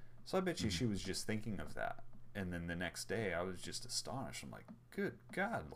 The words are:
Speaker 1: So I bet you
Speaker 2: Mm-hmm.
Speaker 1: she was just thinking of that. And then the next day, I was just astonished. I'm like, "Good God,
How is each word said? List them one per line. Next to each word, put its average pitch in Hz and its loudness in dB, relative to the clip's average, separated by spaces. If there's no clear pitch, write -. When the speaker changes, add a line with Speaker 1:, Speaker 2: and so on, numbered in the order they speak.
Speaker 1:
So - 2
I - 6
bet - 2
you 110 4
Speaker 2:
Mm-hmm. 95 4
Speaker 1:
she 127 6
was 104 4
just - 0
thinking 107 2
of 73 -2
that. - 0
And 95 0
then 85 0
the 85 0
next 87 -2
day, 92 2
I 82 2
was 92 0
just - -4
astonished. 117 -2
I'm - -6
like, - -10
"Good - 0
God, 190 2